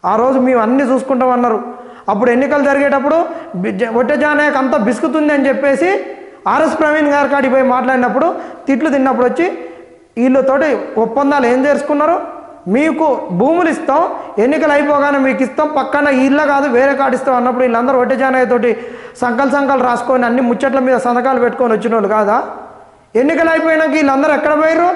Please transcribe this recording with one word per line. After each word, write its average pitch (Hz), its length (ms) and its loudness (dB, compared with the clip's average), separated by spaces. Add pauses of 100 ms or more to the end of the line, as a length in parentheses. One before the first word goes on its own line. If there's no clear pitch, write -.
ఆ 185 100 2
రోజు 254 240 2
మేము 247 220 2
అన్నీ 254 220 2
చూసుకుంటాం 254 460 0
అన్నారు. 240 520 -2 (280)
అప్పుడు 220 220 2
ఎన్నికలు 277 320 0
జరిగేటప్పుడు 285 640 0 (300)
బి-, 196 160 -4
జ-, 226 240 -4
ఒట్టె 254 200 0
జానయ్యకు 294 420 0
అంతా 262 200 0
బిసుకుతుంది 294 560 0
అని 277 140 2
చెప్పేసి 285 580 0 (420)
ఆర్ఎస్ 285 320 0
ప్రవీణ్ 302 280 2
గారి 285 220 0
కాడికి 269 240 0
పోయి 262 100 2
మాట్లాడినప్పుడు 254 720 0 (320)
తిట్లు 294 220 0
తిన్నప్పుడు 262 360 2
వచ్చి 285 320 -2 (600)
వీళ్ళతోటి 262 640 2 (180)
ఒప్పందాలు 269 480 0
ఏం 254 200 2
చేసుకున్నారు, 302 760 -2 (260)
మీకు 285 640 0
భూములు 320 380 2
ఇస్తాం, 285 340 0 (340)
ఎన్నికలు 285 340 2
అయిపోగానే 285 480 2
మీకు 262 240 0
ఇస్తాం, 302 340 -2
పక్కన 285 300 0
ఇళ్ళ 277 360 2
కాదు 285 240 0
వేరే 269 260 2
కాడ 269 200 0
ఇస్తాం 254 220 0
అన్నప్పుడు 247 280 0
వీళ్ళందరూ 247 360 0
ఒట్టె 254 160 0
జానయ్య 254 300 0
తోటి 226 320 0 (440)
సంకల్ 247 300 0
సంకల్ 277 300 0
రాసుకొని 247 440 0
అన్ని 240 160 0
ముచ్చట్ల 247 380 0
మీద 254 180 2
సంతకాలు 240 420 0
పెట్టుకొని 240 340 0
వచ్చిన 220 200 -2
వాళ్ళు 208 160 0
కాదా? 214 340 0 (720)
ఎన్నికలు 311 340 2
అయిపోయినాక 320 400 0
వీళ్ళందరూ 285 440 2
ఎక్కడ 302 300 0
పోయిర్రు? 330 320 2